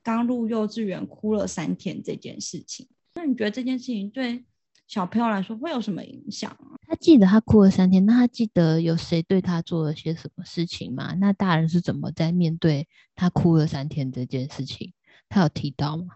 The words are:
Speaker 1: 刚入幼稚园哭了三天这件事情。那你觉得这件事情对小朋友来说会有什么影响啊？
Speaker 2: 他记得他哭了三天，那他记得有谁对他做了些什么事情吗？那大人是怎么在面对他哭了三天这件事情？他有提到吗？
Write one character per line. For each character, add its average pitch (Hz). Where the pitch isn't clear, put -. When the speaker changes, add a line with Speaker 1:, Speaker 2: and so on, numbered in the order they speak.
Speaker 1:
刚 233
入 240
幼 220
稚 220
园 185
哭 -
了 190
三 180
天 -
这 165
件 -
事 -
情。 -
那 339
你 269
觉 220
得 208
这 240
件 254
事 247
情 202
对 247
小 185
朋 220
友 233
来 202
说 220
会 311
有 247
什 202
么 147
影 -
响 -
啊？ -
Speaker 2:
他 320
记 320
得 190
他 214
哭 214
了 196
三 185
天， 185
那 226
他 247
记 233
得 165
有 165
谁 165
对 190
他 170
做 165
了 151
些 160
什 -
么 180
事 170
情 -
吗？ -
那 196
大 180
人 160
是 170
怎 -
么 143
在 165
面 170
对 156
他 180
哭 165
了 156
三 147
天 139
这 127
件 135
事 -
情？ -
他 202
有 151
提 -
到 151
吗？ 175